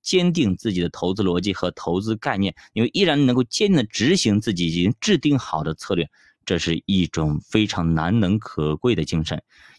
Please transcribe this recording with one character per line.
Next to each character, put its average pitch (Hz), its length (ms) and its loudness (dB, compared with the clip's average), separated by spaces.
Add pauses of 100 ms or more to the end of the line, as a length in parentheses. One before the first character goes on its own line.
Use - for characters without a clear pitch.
坚 180 320 2
定 120 240 2
自 110 160 -2
己 90 80 0
的 85 80 0
投 90 240 -4
资 95 80 -2
逻 90 180 2
辑 95 140 -2
和 90 160 -2
投 92 320 -4
资 110 140 -2
概 120 220 -4
念， 98 180 0 (180)
你 113 200 0
依 180 80 0
然 147 260 4
能 123 80 4
够 127 80 2
坚 208 240 0
定 190 100 4
地 127 60 2
执 123 320 0
行 104 260 2
自 110 140 -2
己 87 100 0
已 82 60 0
经 87 280 0
制 190 200 2
定 143 180 2
好 78 240 -4
的 80 140 -4
策 - 180 -8
略， 85 160 -2 (360)
这 90 120 0
是 80 300 -2
一 95 180 2
种 78 420 -2
非 107 200 0
常 82 260 -2
难 85 260 0
能 101 200 0
可 76 360 -4
贵 120 200 0
的 78 100 -2
精 80 180 -2
神。 78 200 -6 (360)